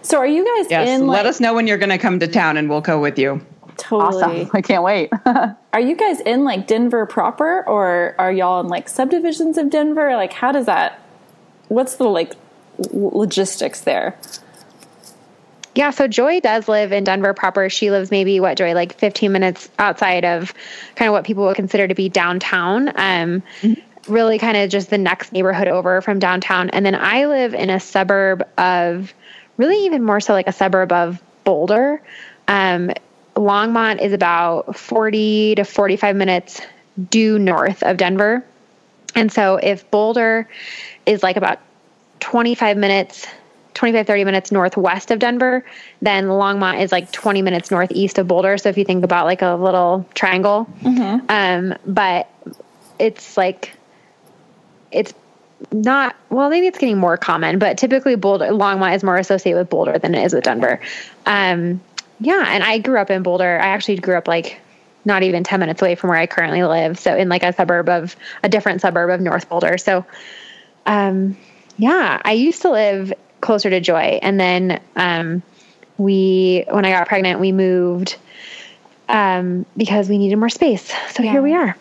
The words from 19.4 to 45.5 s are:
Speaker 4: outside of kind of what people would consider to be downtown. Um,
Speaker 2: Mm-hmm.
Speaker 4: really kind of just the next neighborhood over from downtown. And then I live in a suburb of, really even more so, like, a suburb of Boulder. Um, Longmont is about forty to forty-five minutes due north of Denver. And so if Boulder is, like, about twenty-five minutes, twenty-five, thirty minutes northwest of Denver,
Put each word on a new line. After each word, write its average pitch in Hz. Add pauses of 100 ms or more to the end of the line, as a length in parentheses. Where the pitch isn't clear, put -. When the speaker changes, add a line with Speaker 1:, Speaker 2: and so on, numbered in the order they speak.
Speaker 4:
outside 190
of 175 (400)
kind 226
of 208
what 202
people 202
would 190
consider 196
to -
be 190
downtown. 180
Um, 180 (200)
Speaker 2:
Mm-hmm. -
Speaker 4:
really 220
kind 220
of 202
just 196
the 208
next 185
neighborhood 190
over 180
from 196
downtown. 185
And 196
then 196
I 226
live 262
in 190
a 185
suburb 190 (120)
of, 180 (440)
really 370
even 311
more 208
so, 214
like, 190
a 185
suburb 185
of 175 (220)
Boulder. 214 (460)
Um, 185 (420)
Longmont 214
is 196
about 170
forty 214
to 202
forty-five 202
minutes 185 (500)
due 220
north 190
of 185
Denver. 196 (720)
And 220
so 196
if 196
Boulder 220 (560)
is, 208
like, 185
about - (600)
twenty-five 233
minutes, 196 (480)
twenty-five, 226
thirty 202
minutes 190
northwest 185
of 226
Denver, 247 (360)